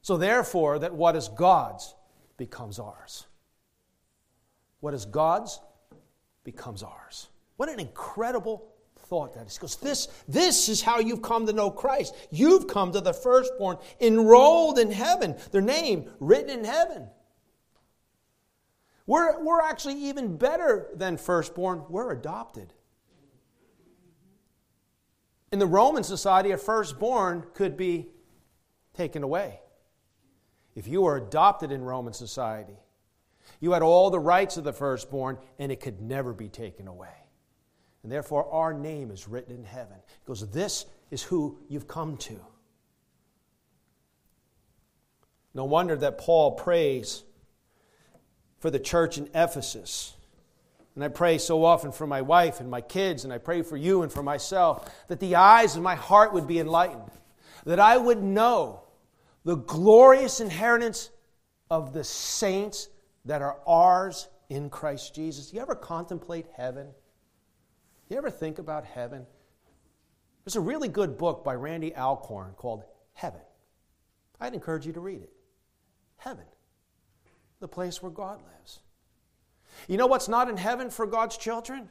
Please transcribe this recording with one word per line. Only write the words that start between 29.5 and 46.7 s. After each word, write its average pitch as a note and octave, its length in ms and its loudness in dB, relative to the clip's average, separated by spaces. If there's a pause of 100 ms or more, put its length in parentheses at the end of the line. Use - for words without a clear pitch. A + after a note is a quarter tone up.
If F#2 100 -16
you E3+ 160 -2
were D3+ 140 2
adopted D#3 560 0
in C3+ 100 -8
Roman B2+ 300 -10
society, A2 680 -10 (800)
you E3+ 140 -2
had E3 100 2
all F3 280 6
the F3+ 100 0
rights F3+ 360 2
of E3 60 -10
the C#3+ 100 -8
firstborn, C3+ 680 -6 (200)
and C#3+ 140 -8
it B2+ 80 -10
could G2+ 200 -12
never B2 320 -8
be G#2 160 -14
taken G2+ 380 -16
away. F2+ 220 -20 (960)
And A2+ 80 -12
therefore, D3 400 -4
our D#3+ 200 -2
name D3 380 -10
is F#2+ 160 -18
written B2 300 -14
in A#2+ 80 -18
heaven. G#2+ 320 -18
It - 280 -20
goes, G#2 260 -12
"This F3 360 -6 (240)
is C3+ 140 -12
who D#3 340 -4 (100)
you've C#3+ 200 -12
come D#3+ 300 -10
to." A2 200 -14 (3250)
No C3+ 120 -8
wonder D#3+ 320 0
that C3+ 200 -2
Paul D#3+ 360 4
prays C#3+ 720 -2 (1300)